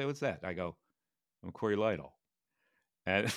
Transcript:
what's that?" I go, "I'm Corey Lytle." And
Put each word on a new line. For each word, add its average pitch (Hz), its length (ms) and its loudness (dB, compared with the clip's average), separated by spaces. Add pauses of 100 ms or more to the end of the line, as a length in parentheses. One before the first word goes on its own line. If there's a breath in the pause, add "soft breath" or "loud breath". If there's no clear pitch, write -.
what's 143 160 -2
that?" 117 240 0
I 92 80 -2
go, 87 240 -4 (680)
"I'm 92 80 -8
Corey 107 240 2
Lytle." 98 360 0 (920)
And 98 200 4 (100)